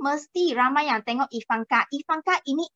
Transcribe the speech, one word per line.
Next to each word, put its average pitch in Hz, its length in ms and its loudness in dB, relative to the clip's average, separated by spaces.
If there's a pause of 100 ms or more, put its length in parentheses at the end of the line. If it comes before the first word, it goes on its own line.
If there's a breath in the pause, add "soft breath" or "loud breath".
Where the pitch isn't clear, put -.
mesti 302 480 0
ramai 269 380 2
yang 226 100 0
tengok 240 320 -4
Ivanka. 226 560 0
Ivanka 311 560 -2
ini 311 320 -2